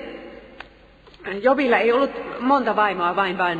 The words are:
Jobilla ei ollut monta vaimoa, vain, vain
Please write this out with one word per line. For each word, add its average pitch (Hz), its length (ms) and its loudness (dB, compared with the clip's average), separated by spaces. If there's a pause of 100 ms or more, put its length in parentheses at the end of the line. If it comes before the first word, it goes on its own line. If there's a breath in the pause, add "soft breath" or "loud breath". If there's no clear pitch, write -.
(1400)
Jobilla 254 360 4
ei 220 140 2
ollut - 480 -2
monta 247 360 2
vaimoa, 185 400 0
vain, 190 220 0
vain 175 220 0